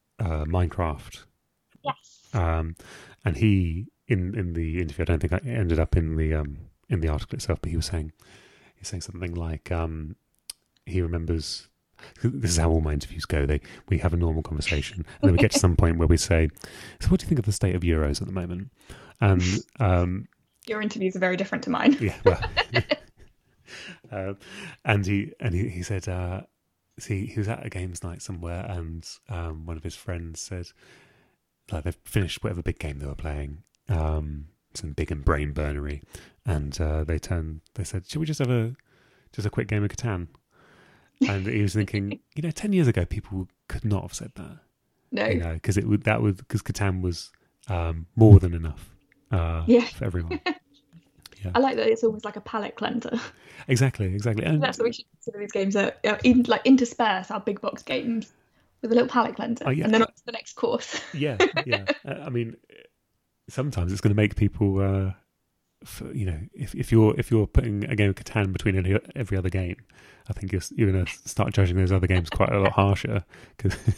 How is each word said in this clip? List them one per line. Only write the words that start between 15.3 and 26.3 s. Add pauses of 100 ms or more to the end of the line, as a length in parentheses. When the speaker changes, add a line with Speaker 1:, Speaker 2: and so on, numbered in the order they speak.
Speaker 1:
we
get
to
some
point
where
we
say, (500)
"So
what
do
you
think
of
the
state
of
Euros
at
the
moment?" (520)
And, (380)
um, (380)
Speaker 2:
Your
interviews
are
very
different
to
mine.
Speaker 1:
Yeah,
well, (340)
<laughs>
uh, (500)
and
he,
and
he,
he
said,
uh, (560)